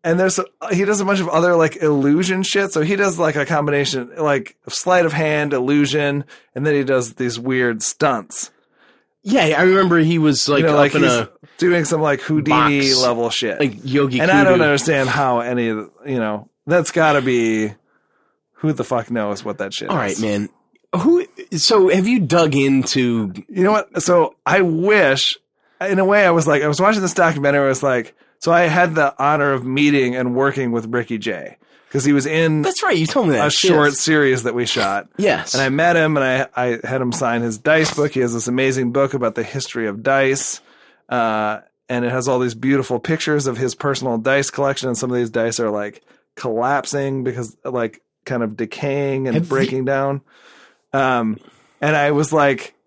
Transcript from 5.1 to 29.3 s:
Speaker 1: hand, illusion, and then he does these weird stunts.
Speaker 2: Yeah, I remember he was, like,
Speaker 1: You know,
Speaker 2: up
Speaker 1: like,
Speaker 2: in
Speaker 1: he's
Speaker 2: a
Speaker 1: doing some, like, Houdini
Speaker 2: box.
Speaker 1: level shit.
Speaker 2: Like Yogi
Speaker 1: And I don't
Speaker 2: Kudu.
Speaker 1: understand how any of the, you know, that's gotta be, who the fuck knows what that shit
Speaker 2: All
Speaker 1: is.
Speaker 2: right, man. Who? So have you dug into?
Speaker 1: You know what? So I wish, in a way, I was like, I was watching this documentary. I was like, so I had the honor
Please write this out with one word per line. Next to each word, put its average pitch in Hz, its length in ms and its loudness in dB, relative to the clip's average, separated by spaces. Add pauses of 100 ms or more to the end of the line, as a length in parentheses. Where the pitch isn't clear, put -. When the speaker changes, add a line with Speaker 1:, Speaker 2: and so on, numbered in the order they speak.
Speaker 1:
hand, 151 400 0
illusion, 143 720 0 (300)
and 139 120 -4
then 151 80 2
he 143 100 0
does 127 300 0
these 117 240 -4
weird 123 440 -2
stunts. - 680 -4 (720)
Speaker 2:
Yeah, 190 360 2
I 170 40 2
remember 185 360 4
he 165 200 4
was, 147 300 2
like, 143 120 2
Speaker 1:
You 165 60 2
know, 151 80 4
Speaker 2:
up 147 40 4
Speaker 1:
like, 143 160 4
Speaker 2:
in 151 80 2
Speaker 1:
he's 123 100 4
Speaker 2:
a 117 180 0 (280)
Speaker 1:
doing 175 260 2
some, 156 180 -2
like, 143 180 0
Houdini 139 600 2 (100)
Speaker 2:
box. 127 120 2
Speaker 1:
level 117 280 0
shit. 110 280 -4
Speaker 2:
Like 113 240 0
Yogi 135 380 0
Speaker 1:
And 170 100 2
I 196 140 6
don't 185 100 6
Speaker 2:
Kudu. 170 100 4
Speaker 1:
understand 143 440 2
how 127 320 0
any 120 280 -2
of 110 80 -2 (280)
the, 131 60 -10
you 127 80 -2
know, 107 300 -4 (180)
that's 165 240 2
gotta 151 320 2
be, 113 500 0 (840)
who 156 180 -2
the 127 120 -4
fuck 120 260 -4
knows 104 340 -4
what 107 140 -8
that 98 140 -8
shit - 160 -8
Speaker 2:
All 190 80 -2
Speaker 1:
is. 104 240 -4
Speaker 2:
right, - 0 -
man. 104 280 -2 (500)
Who? 330 280 2 (300)
So 190 320 4
have 185 180 2
you 240 140 2
dug 160 340 2
into? 127 800 0 (160)
Speaker 1:
You 185 160 0
know 208 80 4
what? 196 300 -2
So 175 340 2 (100)
I 175 140 2
wish, 170 760 2 (440)
in 190 180 -2
a 190 60 2
way, 202 220 4
I 175 40 4
was 165 160 2
like, 147 160 2
I 151 60 0
was 147 120 -2
watching 208 220 2
this 170 120 -2
documentary. 143 500 2
I 135 40 2
was 131 140 0
like, 127 320 -2 (240)
so 165 140 0
I 170 100 4
had 170 320 2
the 147 260 0
honor 143 320 2